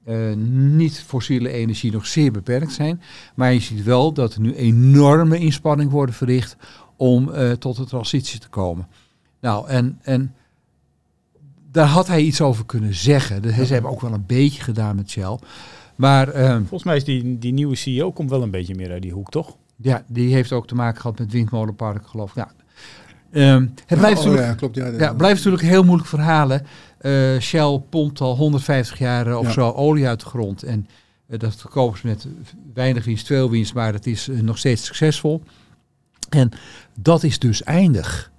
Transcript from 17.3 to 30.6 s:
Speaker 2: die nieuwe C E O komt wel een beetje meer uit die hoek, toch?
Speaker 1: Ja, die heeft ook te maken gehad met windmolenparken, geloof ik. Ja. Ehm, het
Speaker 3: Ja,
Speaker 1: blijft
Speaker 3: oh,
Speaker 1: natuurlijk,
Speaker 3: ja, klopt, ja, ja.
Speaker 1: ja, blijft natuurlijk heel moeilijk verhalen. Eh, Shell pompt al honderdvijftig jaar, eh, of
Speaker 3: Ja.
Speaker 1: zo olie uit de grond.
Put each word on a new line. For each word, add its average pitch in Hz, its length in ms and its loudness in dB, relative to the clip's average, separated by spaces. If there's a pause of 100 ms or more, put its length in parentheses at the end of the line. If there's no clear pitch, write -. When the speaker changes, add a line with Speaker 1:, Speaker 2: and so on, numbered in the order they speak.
Speaker 2:
die 123 140 -4
nieuwe 139 240 -2
C - 100 -8
E 131 160 -2
O 185 100 -4
komt 147 180 -6
wel 131 120 -2
een 110 80 -4
beetje 92 240 -6
meer 92 160 -8
uit 90 120 -8
die 92 100 -10
hoek, 98 180 -10
toch? - 260 -8 (200)
Speaker 1:
Ja, 120 300 -2
die 123 280 0
heeft 127 180 0
ook 120 140 -4
te - 80 -12
maken 117 260 -2
gehad 117 180 -8
met 107 140 -8
windmolenparken, 110 760 -4
geloof 104 220 -10
ik. - 60 -12
Ja. 110 140 -8 (800)
Ehm, 139 300 6
het 127 240 -6
Speaker 3:
Ja, 170 100 2
Speaker 1:
blijft 202 220 6
Speaker 3:
oh, 156 60 -2
Speaker 1:
natuurlijk, 139 280 4
Speaker 3:
ja, - 20 -2
klopt, 120 220 -6
ja, 127 100 -4
ja. 120 120 -6
Speaker 1:
ja, 151 160 2
blijft 190 300 4
natuurlijk 185 180 2 (100)
heel 190 120 8
moeilijk 175 240 4
verhalen. 147 580 2 (320)
Eh, 135 400 2
Shell 143 500 0
pompt 147 320 -2
al 127 160 0
honderdvijftig 139 600 0
jaar, 123 280 -2
eh, 120 120 -2
of 113 80 0
Speaker 3:
Ja. 113 60 0
Speaker 1:
zo 117 180 2
olie 139 380 2
uit 98 120 -4
de - 60 -18
grond. 101 360 -8